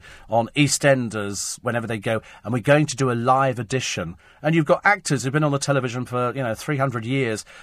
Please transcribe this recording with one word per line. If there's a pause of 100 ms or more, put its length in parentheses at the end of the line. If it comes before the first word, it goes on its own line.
(280)
on
EastEnders
whenever
they
go, (200)
"And
we're
going
to
do
a
live
edition." (260)
And
you've
got
actors
who've
been
on
the
television
for,
you
know,
three
hundred
years, (180)